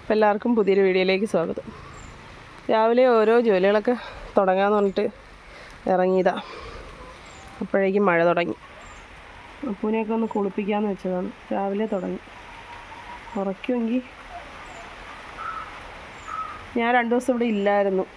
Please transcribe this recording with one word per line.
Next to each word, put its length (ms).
അപ്പം 140
എല്ലാവർക്കും 420
പുതിയൊരു 240
വീഡിയോയിലേക്ക് 440
സ്വാഗതം. 640
രാവിലെ 360
ഓരോ 340
ജോലികളൊക്കെ 560
തുടങ്ങാന്ന് 380
പറഞ്ഞിട്ട് 340
ഇറങ്ങിയതാ. 500
അപ്പോഴേക്കും 460
മഴ 180
തുടങ്ങി. 300
അപ്പൂനെയൊക്കെ 440
ഒന്ന് 140
കുളിപ്പിക്കാന്ന് 600
വെച്ചതാണ്. 420
രാവിലെ 340
തുടങ്ങി. 320
ഉറക്കുമെങ്കിൽ 640
ഞാൻ 180
രണ്ട് 160
ദിവസം 220
ഇവിടെ 120
ഇല്ലായിരുന്നു. 640